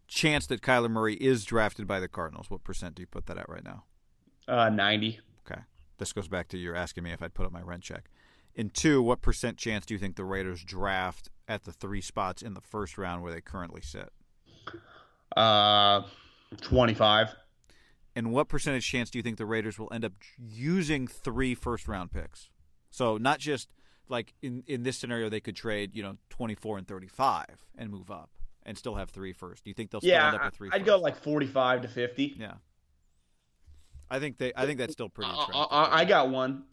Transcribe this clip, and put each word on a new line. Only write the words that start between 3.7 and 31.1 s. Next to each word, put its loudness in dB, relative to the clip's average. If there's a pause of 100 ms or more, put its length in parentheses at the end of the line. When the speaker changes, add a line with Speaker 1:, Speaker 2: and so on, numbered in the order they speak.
Speaker 2:
Uh, 6
ninety. 2 (260)
Speaker 1:
Okay. -10 (380)
This -6
goes -6
back -4
to -10
your -6
asking -6
me -8
if -10
I'd -8
put 2
up -2
my -10
rent -10
check. -12 (460)
And -4
two, 6
what 2
percent 2
chance -4
do -6
you -4
think -4
the -8
Raiders -4
draft -2 (220)
at -4
the -12
three -6
spots -4
in -12
the -14
first -8
round -4
where -8
they -10
currently -10
sit? -12 (1300)
Speaker 2:
Uh, 6 (580)
twenty-five. 6 (800)
Speaker 1:
And -4
what 2
percentage 0
chance -2
do -6
you -6
think -4
the -6
Raiders -2
will -10
end -4
up -6 (240)
using 0
three -2
first-round -4
picks? -10 (400)
So 2
not 2
just, -4 (400)
like, -6
in, -8
in -4
this -2
scenario, -4
they -2
could -8
trade, -4
you -6
know, -10 (120)
twenty-four -6
and -12
thirty-five -2 (120)
and -10
move -14
up -14 (320)
and -12
still -6
have -6
three -8
first. -16
Do -14
you -14
think -8
they'll -6
still 4
Speaker 2:
Yeah, 6
Speaker 1:
end 4
up -2
with -4
three -12
Speaker 2:
I'd 0
go, 8
Speaker 1:
first? 2
Speaker 2:
like, 0